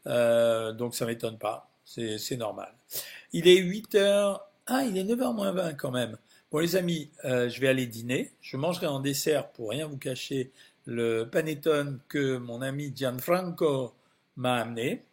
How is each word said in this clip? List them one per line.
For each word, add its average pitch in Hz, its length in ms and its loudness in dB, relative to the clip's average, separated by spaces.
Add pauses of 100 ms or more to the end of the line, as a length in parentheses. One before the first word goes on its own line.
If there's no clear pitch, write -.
Euh, 117 640 4
donc 117 220 -6
ça 123 100 -2
m'étonne 117 320 -6
pas, 110 320 -6 (160)
c'est, 110 320 -6
c'est 127 200 -6
normal. 101 360 -8 (600)
Il 170 140 4
est 180 100 12
huit 190 380 -2
heures, 202 540 4 (180)
ah, 262 160 2
il 202 140 0
est 190 60 0
neuf 233 180 0
heures 247 120 0
moins 202 180 0
vingt 175 220 -2
quand 139 180 -6
même. 117 260 -4 (340)
Bon 151 80 0
les 170 160 2
amis, 175 360 0 (140)
euh, 123 240 2
je 117 120 -10
vais 135 60 4
aller 131 180 4
dîner. 120 460 -4 (100)
Je - 160 -10
mangerai 165 300 0
en 139 120 -2
dessert, 139 500 0
pour 113 200 -8
rien 143 160 -4
vous 147 120 -10
cacher, 135 540 -4 (340)
le 117 400 0
panettone 147 800 0
que 135 300 0
mon 120 240 -8
ami 139 340 -4
Gianfranco 135 1000 0 (440)
m'a 123 240 2
amené. 117 520 -4